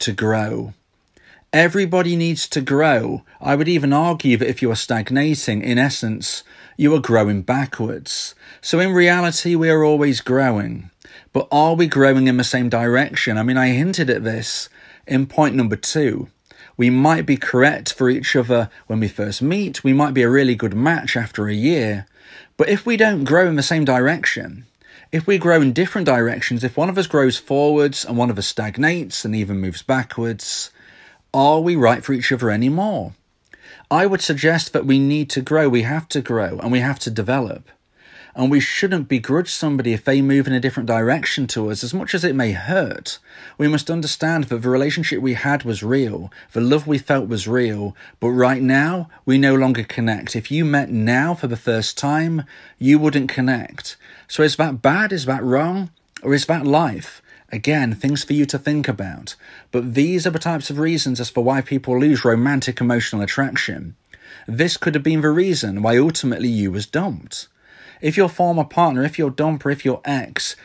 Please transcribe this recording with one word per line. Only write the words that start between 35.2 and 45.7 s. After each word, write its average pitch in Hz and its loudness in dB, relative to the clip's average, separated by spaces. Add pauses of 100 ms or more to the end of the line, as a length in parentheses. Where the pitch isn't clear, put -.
to 131 -4
grow, 151 2
we 120 2
have 151 -4
to 139 -4
grow, 98 -4
and 117 -2
we 127 2
have 135 -2
to 117 -6
develop. 113 -4 (640)
And 131 0
we 143 4
shouldn't 180 -2
begrudge 139 -2
somebody 135 -2
if 107 -4
they 139 2
move 139 2
in 131 0
a 127 0
different 123 -4
direction 123 -2
to 107 -4
us, 107 -6
as 120 -8
much 185 -6
as 175 -2
it 151 0
may 117 0
hurt. 113 -4 (400)
We 151 2
must 151 -2
understand 160 -2
that 120 -4
the 123 0
relationship 147 0
we 131 0
had 135 -2
was 110 -4